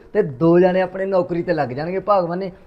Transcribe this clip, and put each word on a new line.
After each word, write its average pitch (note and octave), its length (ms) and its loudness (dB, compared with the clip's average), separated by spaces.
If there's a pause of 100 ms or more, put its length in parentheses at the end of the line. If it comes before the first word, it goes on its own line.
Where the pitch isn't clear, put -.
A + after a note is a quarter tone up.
(120)
ਤੇ G#3 100 2
ਦੋ E3 380 4
ਜਾਣੇ F#3 200 4
ਆਪਣੇ F#3+ 260 -4
ਨੌਕਰੀ F3 360 -2
ਤੇ F3+ 100 -2
ਲੱਗ D3 160 -2
ਜਾਣਗੇ D#3 300 -6
ਭਗਵਾਨ F#3 400 0
ਨੇ, F3+ 140 -8 (140)